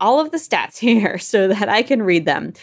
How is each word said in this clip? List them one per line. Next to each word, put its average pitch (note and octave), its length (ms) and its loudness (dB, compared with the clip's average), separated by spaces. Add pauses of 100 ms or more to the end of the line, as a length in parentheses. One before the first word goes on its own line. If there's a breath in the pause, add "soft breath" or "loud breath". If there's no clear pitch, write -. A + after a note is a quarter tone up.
all A#3+ 180 2
of D#4 120 -2
the E4 60 -4
stats - 400 -4
<laughs> - 20 -20
here A3+ 380 2
so G3 300 0
that G3+ 220 0
I A3 120 2
can B3 220 0
read F3 220 2
them. D#3 380 -4